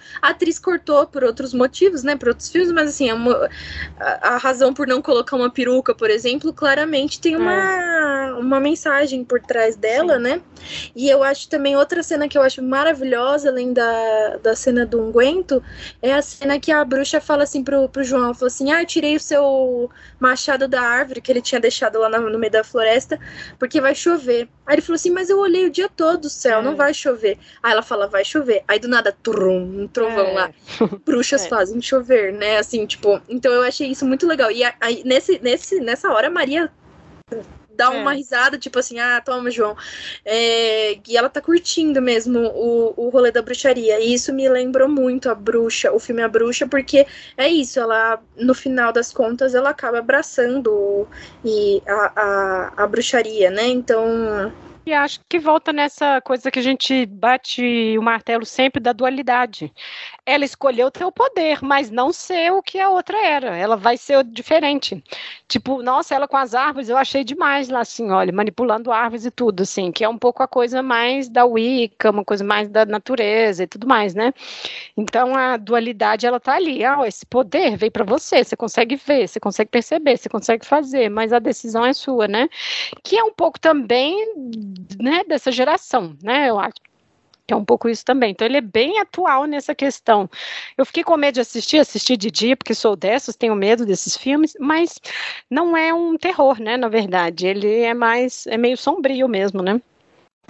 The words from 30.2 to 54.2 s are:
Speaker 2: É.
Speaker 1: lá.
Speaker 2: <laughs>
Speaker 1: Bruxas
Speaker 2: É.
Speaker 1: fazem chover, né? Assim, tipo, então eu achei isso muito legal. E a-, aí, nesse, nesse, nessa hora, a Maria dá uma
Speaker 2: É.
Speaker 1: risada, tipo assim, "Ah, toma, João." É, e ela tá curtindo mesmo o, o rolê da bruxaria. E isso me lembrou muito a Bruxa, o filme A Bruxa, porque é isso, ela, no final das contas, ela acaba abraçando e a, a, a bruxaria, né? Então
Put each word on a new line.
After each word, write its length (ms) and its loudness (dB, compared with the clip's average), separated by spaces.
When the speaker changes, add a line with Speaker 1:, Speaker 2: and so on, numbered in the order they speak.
Speaker 2:
É. 60 -2
Speaker 1:
lá. 180 -2
Speaker 2:
<laughs> 360 -2
Speaker 1:
Bruxas 420 0
Speaker 2:
É. 40 -8
Speaker 1:
fazem 320 0
chover, 520 2
né? 260 0
Assim, 260 -2
tipo, 420 2
então 240 0
eu 120 4
achei 240 -2
isso 180 -4
muito 220 2
legal. 240 2
E 120 0
a-, 160 0
aí, 240 -2
nesse, 360 2
nesse, 400 -2
nessa 340 -2
hora, 140 4
a 40 -2
Maria 400 -2
dá 160 4
uma 240 -2
Speaker 2:
É. 40 -4
Speaker 1:
risada, 400 0
tipo 220 -6
assim, 200 -4
"Ah, 220 0
toma, 280 -4
João." 260 -2
É, 680 2
e 100 2
ela 120 2
tá 120 -8
curtindo 600 2
mesmo 380 2
o, 580 0
o 120 -2
rolê 220 4
da 100 2
bruxaria. 580 2
E 140 2
isso 200 -2
me 140 2
lembrou 420 2
muito 400 0
a 60 0
Bruxa, 560 0
o 80 2
filme 220 -4
A 60 2
Bruxa, 400 0
porque 400 4
é 120 2
isso, 300 0
ela, 420 0
no 160 2
final 400 -2
das 180 0
contas, 440 0
ela 160 2
acaba 280 -4
abraçando 1080 0
e 440 2
a, 280 0
a, 680 -2
a 40 2
bruxaria, 640 2
né? 180 0
Então 840 0